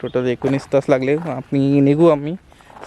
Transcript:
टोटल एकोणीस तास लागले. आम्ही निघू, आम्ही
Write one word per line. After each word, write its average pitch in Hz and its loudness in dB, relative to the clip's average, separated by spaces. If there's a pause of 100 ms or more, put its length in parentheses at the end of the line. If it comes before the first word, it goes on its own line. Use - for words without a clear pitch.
टोटल 127 -4
एकोणीस 131 -4
तास 135 2
लागले. 135 0
आम्ही 139 -2
निघू, 147 4
आम्ही 151 0 (500)